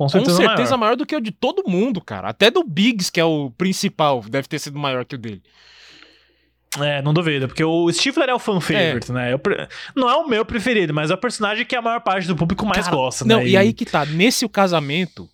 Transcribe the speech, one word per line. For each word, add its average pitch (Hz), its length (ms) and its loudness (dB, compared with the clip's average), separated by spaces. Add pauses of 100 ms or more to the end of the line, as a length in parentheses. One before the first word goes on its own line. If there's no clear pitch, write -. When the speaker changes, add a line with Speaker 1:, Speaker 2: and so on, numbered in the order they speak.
Speaker 1:
com 139 40 2
Speaker 2:
certeza 185 280 2
Speaker 1:
certeza 214 400 2
Speaker 2:
maior. - 20 0
Speaker 1:
maior 226 180 2
do 294 80 -4
que 302 120 -6
o 302 40 -2
de 214 120 -6
todo 381 360 -2
mundo, 190 320 0
cara. 95 280 -8
Até 190 220 4
do 359 140 2
Biggs, 202 460 0
que - 100 -4
é 165 40 4
o 151 340 0
principal, 165 680 0
deve 131 200 -4
ter 151 100 -6
sido 143 200 -10
maior 131 260 -4
que - 120 -14
o - 20 -10
dele. 104 240 -12 (1400)
Speaker 2:
É, 143 220 -2
não 147 140 2
duvido, 151 340 0
porque 160 160 -2
o 170 260 2
Stifler 269 380 0
é 254 60 0
o 233 40 0
fan 202 200 -2
Speaker 1:
É. - 20 0
Speaker 2:
favorite, 147 500 -2
né? 123 220 -2
Eu 135 60 -2
pre-, 139 280 -4 (300)
não 254 120 2
é 254 80 4
o 330 120 -2
meu 220 160 0
preferido, 220 480 -2
mas 151 180 -2
é 185 40 2
o 185 40 -6
personagem 214 460 -4
que 247 100 -4
a 247 60 0
maior 233 200 -2
parte 190 280 0
do 180 80 0
público 170 300 -2
mais 208 180 0
Speaker 1:
Cara, 175 120 0
Speaker 2:
gosta, 131 280 -2
Speaker 1:
não, 220 140 4
Speaker 2:
né? - 80 0
Speaker 1:
e 123 60 2
Speaker 2:
E - 40 6
Speaker 1:
aí 202 160 6
que 226 140 -4
tá, 151 180 0
nesse 170 400 2
O 220 60 -2
Casamento 165 840 0